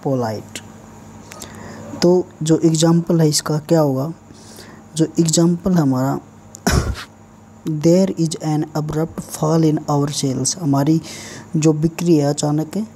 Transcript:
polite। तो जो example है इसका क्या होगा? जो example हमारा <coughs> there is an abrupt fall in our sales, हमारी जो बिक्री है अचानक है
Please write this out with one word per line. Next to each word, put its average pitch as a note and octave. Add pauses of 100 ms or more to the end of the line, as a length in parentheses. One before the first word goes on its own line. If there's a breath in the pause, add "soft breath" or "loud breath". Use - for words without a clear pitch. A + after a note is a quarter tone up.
polite। A#2+ (1400 loud breath)
तो F3 (180)
जो D#3
example E3
है D#3+
इसका D3+
क्या E3
होगा? C#3+ (840 loud breath)
जो D#3 (120)
example E3+
हमारा C3+ (480)
<coughs> -
there F#3
is D#3+
an D3+ (120)
abrupt D3+ (140)
fall D#3+
in D3+ (120)
our C#3+
sales, C3
हमारी D3 (560 loud breath)
जो D#3+
बिक्री D#3+
है C#3+
अचानक D3+
है A3 (100)